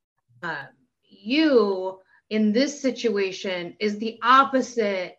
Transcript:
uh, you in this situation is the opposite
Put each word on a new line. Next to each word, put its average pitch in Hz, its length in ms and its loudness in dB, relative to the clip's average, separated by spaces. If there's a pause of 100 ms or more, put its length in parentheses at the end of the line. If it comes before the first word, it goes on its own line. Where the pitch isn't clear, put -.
(420)
uh, 151 220 -8 (440)
you 202 920 0 (300)
in 214 220 2
this 285 280 0
situation 190 1000 -4
is 208 200 -4
the 220 240 -6
opposite 233 960 2